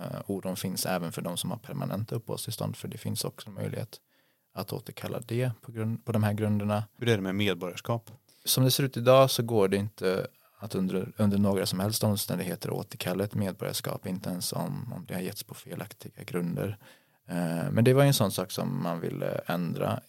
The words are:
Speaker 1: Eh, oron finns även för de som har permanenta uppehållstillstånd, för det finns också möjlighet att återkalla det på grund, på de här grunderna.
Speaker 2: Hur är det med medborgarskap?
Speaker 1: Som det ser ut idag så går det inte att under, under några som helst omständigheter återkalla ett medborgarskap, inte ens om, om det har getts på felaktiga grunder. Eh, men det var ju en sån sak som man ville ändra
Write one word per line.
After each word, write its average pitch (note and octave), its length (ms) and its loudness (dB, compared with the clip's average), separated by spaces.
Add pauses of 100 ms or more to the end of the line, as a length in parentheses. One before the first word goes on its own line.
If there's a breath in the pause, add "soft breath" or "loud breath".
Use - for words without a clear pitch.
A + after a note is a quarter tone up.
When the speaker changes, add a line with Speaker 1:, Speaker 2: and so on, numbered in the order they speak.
Speaker 1:
Eh, F#2+ 260 -8
oron F#2 280 -4
finns F#2 300 -4
även E2+ 260 0
för F2 100 -8
de F2+ 160 -4
som F2+ 140 -4
har F#2 60 -4
permanenta F#2+ 580 -4
uppehållstillstånd, - 600 -6
för - 100 -10
det G#2 100 -10
finns G#2 280 -4
också - 260 -10
möjlighet G#2 460 -6 (560)
att F#2+ 200 -8
återkalla G2+ 460 -8
det A#2+ 320 -2 (100)
på - 100 -18
grund, A2 340 -4
på A#2 60 -4
de G#2+ 120 4
här G#2 100 4
grunderna. G#2 500 2 (140)
Speaker 2:
Hur A#2 120 0
är A2+ 60 6
det G2 60 2
med F#2+ 140 0
medborgarskap? F#2+ 760 -2 (340)
Speaker 1:
Som - 180 4
det C3 80 6
ser C#3+ 120 2
ut C3 140 -2
idag C3 340 8
så B2 120 2
går A2 240 6
det G2 100 4
inte G2 500 0 (320)
att G#2 160 -6
under, F#2 420 0
under G2+ 200 4
några G2+ 280 4
som F#2 140 -2
helst G#2+ 240 0
omständigheter F#2 680 0
återkalla F#2 520 -4
ett G#2 120 -4
medborgarskap, F#2+ 720 -4
inte F#2+ 220 -4
ens F2+ 240 -4
om, F#2+ 420 -6
om F2+ 120 -10
det F#2+ 60 -10
har F#2 80 -4
getts F#2+ 220 -8
på - 100 -16
felaktiga - 720 -14
grunder. F#2 540 -4 (520 soft breath)
Eh, F2 420 -2
men G#2+ 120 6
det B2+ 100 8
var C#3 100 8
ju C#3 40 8
en C#3 60 6
sån G2+ 180 2
sak F#2 200 -4
som F2+ 320 -4
man E2+ 160 -2
ville F2 460 -4
ändra F2+ 640 -2